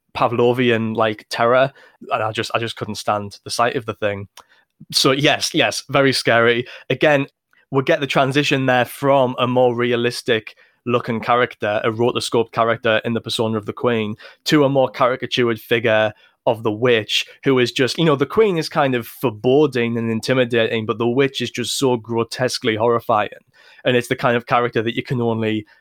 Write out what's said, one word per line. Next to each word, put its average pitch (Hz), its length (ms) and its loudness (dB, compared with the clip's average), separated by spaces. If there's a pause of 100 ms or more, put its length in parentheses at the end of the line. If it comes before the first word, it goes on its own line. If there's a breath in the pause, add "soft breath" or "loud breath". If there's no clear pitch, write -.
(160)
Pavlovian, 120 800 2
like, 110 360 -2
terror, 127 420 2 (380 soft breath)
and 123 100 -2
I 110 100 -4
just, 113 220 -6
I 113 60 -2
just 113 160 -8
couldn't 110 200 -10
stand 104 480 -6
the - 60 -14
sight 120 260 -2
of 117 120 -6
the 107 80 -8
thing. 101 320 -6 (640 loud breath)
So 147 200 2
yes, 143 440 0
yes, 120 340 0
very 135 240 2
scary. 117 540 2 (240 loud breath)
Again, 139 340 2 (460 soft breath)
we 135 100 2
get 151 200 0
the 139 60 -4
transition 135 600 0
there 123 180 4
from 135 540 2
a 123 80 0
more 123 280 2
realistic 120 800 -2 (300 soft breath)
looking 120 340 -2
character, 113 640 0
a 120 60 2
rotoscope 117 640 -2
character 113 520 0
in 117 100 -4
the 110 80 -4
persona 113 360 -4
of 101 80 -8
the 107 80 -8
Queen, 110 420 -2 (280 loud breath)
to 151 200 4
a 135 60 4
more 135 200 2
caricatured 123 720 0
figure 110 540 0 (340 soft breath)
of 113 140 0
the 113 100 -2
witch, 110 540 0 (180 loud breath)
who 135 140 2
is 123 140 2
just, 123 260 -2
you 160 80 2
know, 151 100 4
the 135 80 0
Queen 202 360 2
is 151 100 -6
kind 139 240 0
of 120 140 -2
foreboding 123 880 0
and 117 140 -2
intimidating, 113 760 0
but 110 140 -4
the 117 100 0
witch 135 320 0
is 120 80 -4
just - 300 -6
so 127 180 2
grotesquely 117 800 -2
horrifying. 113 540 0 (540 soft breath)
And 127 140 2
it's 120 120 -2
the 127 60 0
kind 123 220 0
of 117 80 -4
character 120 380 0
that 117 120 -4
you 127 60 -6
can 123 200 -4
only 113 440 -2 (160 soft breath)